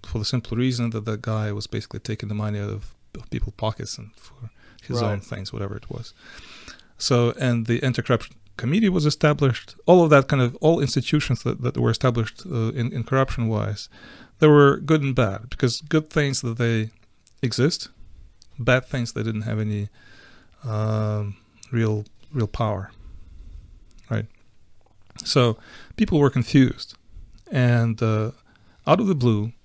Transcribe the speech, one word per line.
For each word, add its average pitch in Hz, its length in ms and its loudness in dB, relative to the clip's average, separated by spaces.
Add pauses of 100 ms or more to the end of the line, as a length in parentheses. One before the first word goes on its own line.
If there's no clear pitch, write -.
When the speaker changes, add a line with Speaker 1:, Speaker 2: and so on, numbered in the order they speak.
Speaker 1:
for - 140 -6
the 104 60 -4
simple 117 320 -4
reason 120 340 0
that 107 140 -6
that 110 180 -6
guy 107 300 -4
was 104 160 -8
basically 107 320 -8
taking 107 280 -8
the 107 60 -6
money 104 240 -4
out 104 120 -6
of, 104 240 -10 (200)
of - 160 -16
people's 110 260 -4
pockets 110 420 -6
and 107 180 -18
for - 340 -18 (320)
his 120 180 -4
Speaker 2:
Right. 104 120 0
Speaker 1:
own 101 80 -4
things, 98 320 -12
whatever 101 240 -8
it - 120 -14
was. - 240 -12 (840)
So, 120 400 2
and 120 280 0
the 117 180 0
anti-corruption - 500 0 (220)
committee 190 320 0
was 175 180 2
established, 143 680 0 (120)
all 175 180 8
of 156 60 4
that 139 180 8
kind 135 140 2
of, 120 140 0
all 165 240 4
institutions 139 600 0
that, 120 200 -4
that 123 140 -4
were 120 140 2
established, 117 600 -2
uh, 117 220 -2
in, 117 200 -4
in 120 120 -6
corruption-wise, 113 840 -2 (520)
they 156 60 6
were 143 320 8
good 156 240 0
and 135 120 -2
bad, 110 360 -2
because - 320 -2
good 156 280 0
things 139 320 -2
that 117 160 -4
they 113 320 0 (520)
exist, 131 460 0 (680)
bad 123 280 2
things 120 260 -6
they 110 100 -6
didn't 110 200 -4
have 110 160 -4
any, 104 300 -4 (760)
um, 107 720 -2 (340)
real, 110 340 0 (280)
real 117 140 0
power, 104 440 -4 (1200)
right? 110 160 -2 (1000)
So 120 320 2 (400)
people 202 220 0
were 143 120 6
confused, - 640 2 (560)
and, 120 520 2
uh, 110 300 0 (540)
out - 140 4
of 214 60 0
the 196 80 0
blue 117 380 0 (120)